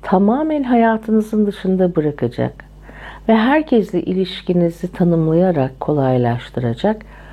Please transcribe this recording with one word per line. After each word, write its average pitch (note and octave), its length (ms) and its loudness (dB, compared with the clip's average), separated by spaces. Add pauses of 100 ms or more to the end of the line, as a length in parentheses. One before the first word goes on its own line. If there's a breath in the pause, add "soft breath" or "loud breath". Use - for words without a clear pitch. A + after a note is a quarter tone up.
tamamen C#4+ 600 0
hayatınızın A3 800 2
dışında F#3 500 0
bırakacak C#3 680 -4 (640 loud breath)
ve A3 60 6
herkesle A3+ 640 2
ilişkinizi F3+ 920 -2
tanımlayarak E3 880 2
kolaylaştıracak B2+ 1300 0 (280 loud breath)